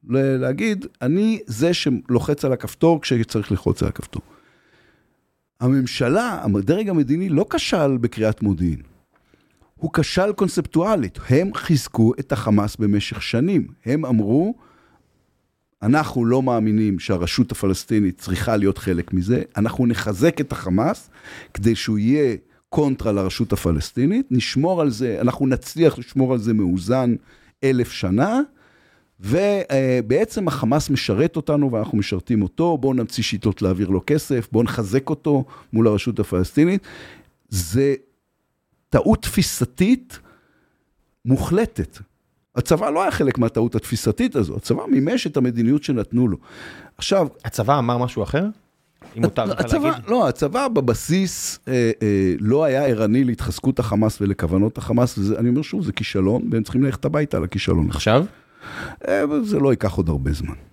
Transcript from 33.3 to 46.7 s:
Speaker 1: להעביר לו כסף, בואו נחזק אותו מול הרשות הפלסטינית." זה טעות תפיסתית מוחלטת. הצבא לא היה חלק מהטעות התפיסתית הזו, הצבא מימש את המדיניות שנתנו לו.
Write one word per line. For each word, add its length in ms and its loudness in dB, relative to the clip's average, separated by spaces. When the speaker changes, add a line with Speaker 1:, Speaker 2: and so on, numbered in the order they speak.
Speaker 1:
להעביר 260 0
לו 180 0
כסף, 460 -2
בואו 120 4
נחזק 460 -2
אותו 340 0
מול 140 4
הרשות 340 0
הפלסטינית." 600 0
זה 460 0
טעות 320 2
תפיסתית 960 0
מוחלטת. 760 0
הצבא 340 2
לא 120 0
היה 80 2
חלק 280 0
מהטעות 360 0
התפיסתית 600 -2
הזו, 200 -2
הצבא 340 -2
מימש 360 2
את 100 -4
המדיניות 480 0
שנתנו 440 0
לו. 80 -2